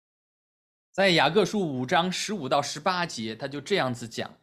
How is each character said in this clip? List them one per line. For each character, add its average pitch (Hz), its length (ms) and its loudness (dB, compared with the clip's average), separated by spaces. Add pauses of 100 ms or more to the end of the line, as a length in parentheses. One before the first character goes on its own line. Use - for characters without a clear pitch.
(920)
在 190 180 4
雅 151 180 6
各 185 160 4
书 208 160 -2
五 139 240 -2
章 175 260 2
十 - 220 -6
五 151 160 -6
到 143 140 2
十 143 160 -8
八 180 260 -2
节， 110 300 -6
他 139 140 -8
就 143 120 -8
这 190 160 -2
样 131 160 0
子 120 160 -8
讲 110 220 -8 (120)